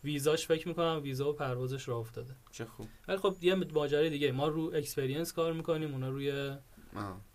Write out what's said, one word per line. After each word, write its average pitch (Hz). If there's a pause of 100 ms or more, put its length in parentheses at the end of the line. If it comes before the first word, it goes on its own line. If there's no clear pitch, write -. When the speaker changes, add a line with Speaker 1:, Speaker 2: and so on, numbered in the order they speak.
Speaker 1:
ویزاش 147
فکر 160
می‌کنم 165
ویزا 139
و -
پروازش 127
راه 117
افتاده. 117 (180)
Speaker 2:
چه 117
خوب. 110 (220)
Speaker 1:
ولی 190
خب 190
یه 180
ماجرای 151
دیگه، 143
ما 139
رو 160
اکسپریانس 147
کار 165
می‌کنیم، 160
اونا 131
روی، 139 (460)
Speaker 2:
آه. 98 (140)